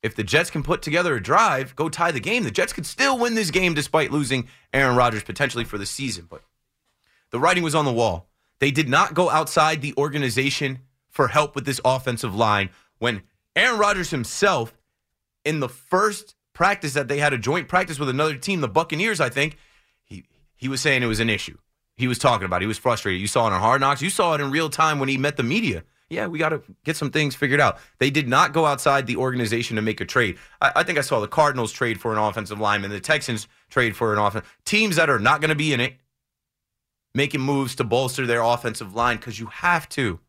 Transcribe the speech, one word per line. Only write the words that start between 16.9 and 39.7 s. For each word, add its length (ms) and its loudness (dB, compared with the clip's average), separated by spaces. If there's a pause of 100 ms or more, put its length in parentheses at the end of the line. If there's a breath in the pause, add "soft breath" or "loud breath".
that 140 0
they 100 -2
had 140 2
a 60 -2
joint 300 -2
practice 300 0
with 100 -2
another 280 0
team, 240 -4
the 80 -2
Buccaneers, 520 0
I 80 0
think, 280 -2 (480 soft breath)
he, 200 -18 (320)
he 120 -8
was 120 -4
saying 220 2
it 40 0
was 140 0
an 100 0
issue. 280 -6 (380)
He 100 -2
was 120 -2
talking 260 2
about 160 -2
it. 40 -2
He 40 -2
was 100 -4
frustrated. 420 -2
You 60 -4
saw 220 2
it 40 0
on 80 0
Hard 200 4
Knocks. 220 0
You 80 -2
saw 240 2
it 60 -2
in 100 -4
real 180 -2
time 300 0
when 100 -2
he 80 0
met 200 -2
the 60 -2
media. 400 -2 (260)
Yeah, 200 -4
we 100 -8
gotta 240 -2 (220)
get 120 -2
some 140 -4
things 240 0
figured 260 0
out. 180 2 (200 loud breath)
They 120 2
did 180 0
not 240 4
go 140 2
outside 400 2
the 100 -2
organization 600 -2
to 60 0
make 180 -2
a 40 -4
trade. 320 0 (240 loud breath)
I, 160 2
I 80 4
think 140 -2
I 40 2
saw 180 0
the 80 -4
Cardinals 440 2
trade 280 -2
for 120 -2
an 60 0
offensive 420 -2
lineman, 320 0
the 80 -8
Texans 480 -2 (220 soft breath)
trade 260 0
for 160 0
an 60 2
offen-, 240 0 (220 soft breath)
teams 320 0
that 140 4
are 80 4
not 220 2
gonna 160 0
be 160 0
in 80 0
it, 140 -4 (1200)
making 260 0
moves 360 0
to 80 0
bolster 420 0
their 160 2
offensive 520 -2
line 240 0
'cause 200 -12
you 80 -10
have 440 -2